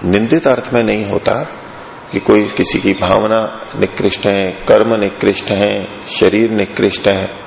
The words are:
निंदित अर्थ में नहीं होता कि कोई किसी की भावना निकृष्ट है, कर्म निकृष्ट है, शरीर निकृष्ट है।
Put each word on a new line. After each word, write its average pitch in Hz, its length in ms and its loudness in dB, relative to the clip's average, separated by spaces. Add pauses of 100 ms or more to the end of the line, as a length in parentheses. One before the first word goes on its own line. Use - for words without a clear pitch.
निंदित 113 420 2
अर्थ 123 280 0
में 117 80 4
नहीं 107 280 0
होता 98 240 0 (760)
कि 98 60 -2
कोई 104 260 4
किसी - 360 -2
की 98 120 0
भावना 107 720 0 (140)
निकृष्ट 98 460 -2
है, 98 260 0
कर्म 110 480 2
निकृष्ट 98 440 -2
है, 104 440 -2 (180)
शरीर 107 440 2
निकृष्ट 101 580 0
है। 95 220 0 (160)